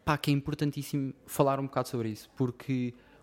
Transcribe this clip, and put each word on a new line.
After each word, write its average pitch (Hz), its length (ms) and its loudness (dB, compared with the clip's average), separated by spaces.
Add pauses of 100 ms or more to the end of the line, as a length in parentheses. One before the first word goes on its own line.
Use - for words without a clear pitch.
pá, 147 140 4
que - 140 2
é - 20 6
importantíssimo 143 800 -2 (100)
falar 139 360 2
um 139 60 -2
bocado 127 220 -2
sobre 113 200 -2
isso, 110 280 -8
porque 123 560 -2 (300)